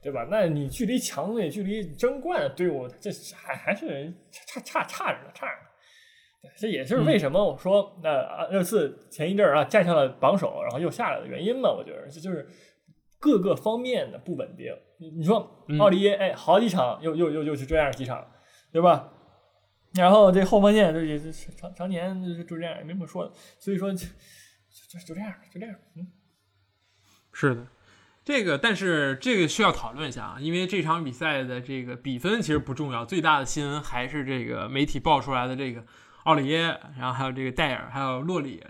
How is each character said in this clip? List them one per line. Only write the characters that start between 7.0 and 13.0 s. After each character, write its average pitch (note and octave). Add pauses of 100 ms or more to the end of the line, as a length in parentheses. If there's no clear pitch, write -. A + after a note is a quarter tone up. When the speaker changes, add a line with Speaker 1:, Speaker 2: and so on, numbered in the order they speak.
Speaker 1:
为 C#4+
什 D3
么 F#3
我 D3
说， F#3+
Speaker 2:
嗯。 F3
Speaker 1:
那， D#3+ (120)
啊， -
热 F#3+
刺 D3+ (140)
前 D#3
一 G3
阵 G3+
儿 D3
啊， D3
战 G#3
胜 E3+
了 C#3+
榜 G3
首， A#2+
然 A#2
后 B2+
又 E3
下 G3+
来 A#2
的 -
原 C3
因 A3
嘛， A3+
我 G#2
觉 -
得 D2+
这 D3+
就 F#3
是 D3 (720)